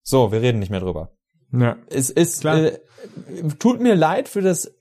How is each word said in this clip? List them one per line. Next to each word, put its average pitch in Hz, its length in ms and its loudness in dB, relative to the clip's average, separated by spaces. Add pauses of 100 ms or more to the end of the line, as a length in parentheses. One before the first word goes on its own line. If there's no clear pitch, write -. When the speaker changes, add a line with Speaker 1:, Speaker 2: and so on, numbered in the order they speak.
Speaker 1:
So, 123 300 2
wir 110 100 -2
reden 120 180 0
nicht 98 120 -6
mehr 98 80 -4
drüber.“ 87 320 -8 (400)
Speaker 2:
Ja. 123 240 0 (140)
Speaker 1:
Es 131 200 -2
ist, 165 300 0
Speaker 2:
Klar. 156 240 2
Speaker 1:
äh, - 160 -2 (800)
tut 240 220 2
mir 240 140 4
leid 175 340 2
für 202 120 -4
das 185 400 -2